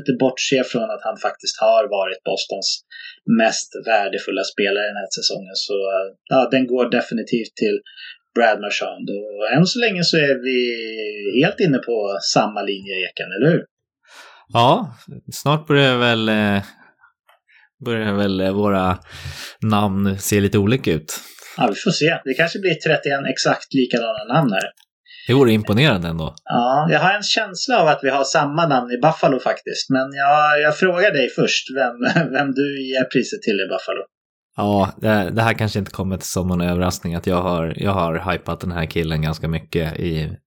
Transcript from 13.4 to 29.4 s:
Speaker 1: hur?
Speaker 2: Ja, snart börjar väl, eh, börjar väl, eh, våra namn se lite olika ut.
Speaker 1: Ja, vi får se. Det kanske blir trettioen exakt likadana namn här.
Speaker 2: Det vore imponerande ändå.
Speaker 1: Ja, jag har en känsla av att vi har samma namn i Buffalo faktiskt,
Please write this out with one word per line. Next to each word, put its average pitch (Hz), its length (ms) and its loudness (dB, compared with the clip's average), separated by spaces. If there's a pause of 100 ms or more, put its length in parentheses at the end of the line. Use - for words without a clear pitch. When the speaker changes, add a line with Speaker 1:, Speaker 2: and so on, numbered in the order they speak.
Speaker 1:
hur? 165 120 0 (920)
Speaker 2:
Ja, 135 420 4 (360)
snart 151 360 -2
börjar 139 300 4
väl, 117 320 2
eh, 104 340 2 (1200)
börjar 110 280 -2
väl, 98 280 0
eh, 95 120 2
våra 98 460 2 (600)
namn 101 580 2
se 104 200 2
lite 101 180 4
olika 107 340 2
ut. - 280 -4 (380)
Speaker 1:
Ja, - 100 2
vi - 80 -2
får - 160 0
se. 170 340 0
Det 131 80 -2
kanske 165 260 0
blir 190 160 0
trettioen 143 500 -2
exakt 131 480 -2
likadana 117 600 0
namn 143 200 4
här. 95 160 -2 (580)
Speaker 2:
Det 120 60 2
vore 131 180 8
imponerande 107 560 2
ändå. 82 360 -6
Speaker 1:
Ja, 135 480 2
jag 151 80 4
har 185 140 2
en 208 100 -4
känsla 214 580 -2
av 160 60 4
att 143 160 2
vi 135 60 2
har 135 140 0
samma 151 440 2
namn 123 240 0
i 123 60 -2
Buffalo 147 420 2
faktiskt, - 500 -4